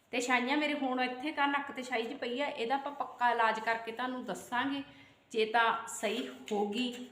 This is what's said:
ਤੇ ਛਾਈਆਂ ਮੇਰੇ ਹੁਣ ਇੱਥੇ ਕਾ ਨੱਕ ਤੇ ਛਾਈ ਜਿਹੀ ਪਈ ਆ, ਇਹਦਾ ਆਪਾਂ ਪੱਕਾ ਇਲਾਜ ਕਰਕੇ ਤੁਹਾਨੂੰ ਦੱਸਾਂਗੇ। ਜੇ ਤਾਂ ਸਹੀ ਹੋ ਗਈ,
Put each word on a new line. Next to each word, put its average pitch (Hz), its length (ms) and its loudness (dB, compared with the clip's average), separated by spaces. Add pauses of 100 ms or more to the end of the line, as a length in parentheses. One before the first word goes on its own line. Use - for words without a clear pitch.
(120)
ਤੇ 240 100 0
ਛਾਈਆਂ 254 360 2
ਮੇਰੇ 294 160 2
ਹੁਣ 262 280 0
ਇੱਥੇ 254 300 -2
ਕਾ 294 140 2
ਨੱਕ 277 260 0
ਤੇ 254 120 -8
ਛਾਈ 233 200 -2
ਜਿਹੀ 269 120 -6
ਪਈ 247 260 -4
ਆ, 285 60 0
ਇਹਦਾ 233 280 -2
ਆਪਾਂ 277 160 -4
ਪੱਕਾ - 400 0
ਇਲਾਜ 226 280 4
ਕਰਕੇ 226 320 -2
ਤੁਹਾਨੂੰ 254 340 -4
ਦੱਸਾਂਗੇ। 269 580 -2 (480)
ਜੇ 220 140 4
ਤਾਂ 226 420 4
ਸਹੀ 233 420 -2 (220)
ਹੋ 208 160 2
ਗਈ, 240 260 -2 (180)